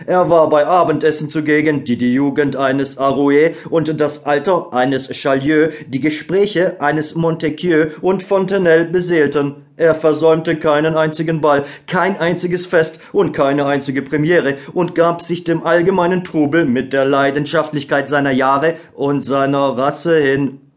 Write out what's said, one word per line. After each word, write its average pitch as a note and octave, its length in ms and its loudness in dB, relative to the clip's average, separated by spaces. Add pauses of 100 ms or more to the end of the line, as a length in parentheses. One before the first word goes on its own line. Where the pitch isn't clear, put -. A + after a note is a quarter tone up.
Er F3+ 220 2
war D#3+ 200 4
bei D3 180 4
Abendessen D#3 600 2
zugegen, D3+ 560 0
die A#2+ 120 -2
die B2 160 0
Jugend C#3 440 0
eines C3+ 420 -2
Arouet C#3+ 560 2 (160)
und D#3 300 -2
das D3 260 -2
Alter D3 460 0
eines C3 440 -2
Chaulieu, D3+ 520 2 (180)
die B2+ 140 -6
Gespräche E3+ 800 -2
eines D3+ 340 -2
Montesquieu D#3+ 760 0 (100)
und F#3+ 240 0
Fontenelle F#3 640 2
beseelten. D3+ 680 0 (220)
Er D#3+ 180 4
versäumte D#3+ 600 2
keinen D#3 400 0
einzigen D#3 440 -2
Ball, C#3+ 220 2 (240)
kein F#3 320 -2
einziges F3 480 -2
Fest D#3+ 320 0 (140)
und G3 200 2
keine C#3+ 320 0
einzige C#3 380 -2
Premiere D3 540 0 (180)
und E3+ 220 -2
gab E3+ 260 2
sich F3 220 -6
dem D#3+ 200 -2
allgemeinen F3 600 2
Trubel D#3+ 400 0
mit C3 280 -2
der C3+ 120 0
Leidenschaftlichkeit C#3+ 1040 -2
seiner C#3 240 0
Jahre C3+ 420 2 (200)
und C#3 300 -2
seiner C#3 540 0
Rasse D3 400 0
hin. C#3 400 0 (180)